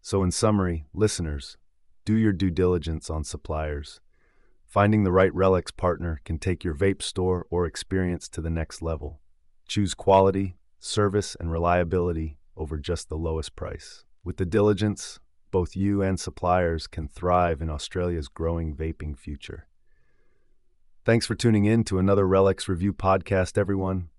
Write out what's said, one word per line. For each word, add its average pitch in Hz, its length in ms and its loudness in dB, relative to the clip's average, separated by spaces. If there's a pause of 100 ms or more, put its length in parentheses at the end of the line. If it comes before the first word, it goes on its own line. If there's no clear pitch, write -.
So 98 200 0
in 90 100 2
summary, 92 640 0
listeners, 82 640 -2 (460)
do 107 120 0
your 107 180 4
due 92 180 0
diligence 85 580 -2
on 78 140 -4
suppliers. 76 760 -8 (640)
Finding 104 400 4
the 90 80 2
right 95 180 6
Relex 92 440 2
partner 85 500 -2
can 80 140 -4
take 90 260 -4
your 80 100 -2
vape 98 260 0
store 92 480 -2
or 87 160 0
experience 90 640 -4
to - 140 -10
the 82 80 -6
next 80 320 -6
level. 76 400 -8 (440)
Choose 101 280 -2
quality, 95 640 4 (200)
service, 104 640 -2
and 82 100 -4
reliability 85 880 0 (200)
over 78 200 -8
just 71 300 -6
the 80 80 -8
lowest 80 400 -6
price. - 480 -14 (220)
With 90 100 -8
the 95 100 -2
diligence, 104 760 0 (280)
both 90 280 -2
you 101 240 0
and 95 180 0
suppliers 87 680 0
can 78 200 -10
thrive 87 540 0
in 80 80 -4
Australia's 85 580 -4
growing 82 480 -4
vaping 78 420 -8
future. - 500 -14 (1400)
Thanks 113 200 4
for 110 100 -2
tuning 107 300 4
in 113 200 4
to 95 140 0
another 98 260 4
Relex 95 420 4
Review 95 260 0
Podcast, 95 640 0
everyone. 92 600 -2